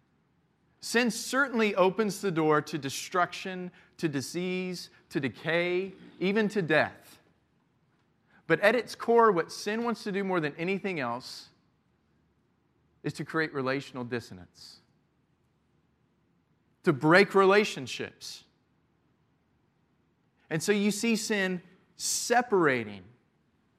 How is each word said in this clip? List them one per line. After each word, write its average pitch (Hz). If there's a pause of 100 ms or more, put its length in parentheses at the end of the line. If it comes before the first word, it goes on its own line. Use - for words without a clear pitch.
(800)
sin 233
certainly 226
opens 190
the 196
door 156
to 160
destruction, 180 (280)
to 165
disease, 180 (200)
to 156
decay, 175 (260)
even 196
to 208
death. 143 (1300)
But 160
at 214
its -
core, 226
what 165
sin 226
wants 226
to 208
do 196
more 180
than 147
anything 185
else 120 (1500)
is 151
to 160
create 156
relational 131
dissonance, 113 (2000)
to 180
break 160
relationships. 196 (2000)
And 160
so 208
you 208
see 226
sin 190 (340)
separating 135 (760)